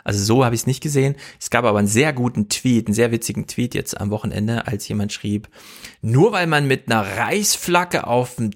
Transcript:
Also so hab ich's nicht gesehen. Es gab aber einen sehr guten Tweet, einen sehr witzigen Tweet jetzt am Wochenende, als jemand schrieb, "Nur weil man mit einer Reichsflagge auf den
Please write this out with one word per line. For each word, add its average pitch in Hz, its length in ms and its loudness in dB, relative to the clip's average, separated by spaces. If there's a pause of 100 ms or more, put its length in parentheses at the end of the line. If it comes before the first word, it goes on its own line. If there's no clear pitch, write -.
Also 101 180 -2
so 113 220 4
hab 120 80 2
ich's 117 160 -2
nicht 131 160 -2
gesehen. 139 320 0 (240)
Es - 100 -10
gab 120 140 2
aber 104 160 4
einen 104 80 2
sehr 123 240 4
guten 120 380 -2
Tweet, 120 380 0
einen 104 60 0
sehr 117 200 2
witzigen 107 340 -4
Tweet 123 260 -4
jetzt - 280 -8
am 101 80 -4
Wochenende, 104 580 -4
als 107 180 -6
jemand 104 280 -4
schrieb, 104 340 -6 (540)
"Nur 147 320 4
weil 180 140 0
man 147 200 2
mit 135 240 0
einer 110 120 2 (160)
Reichsflagge 175 840 0
auf 123 300 -2
den 113 200 -2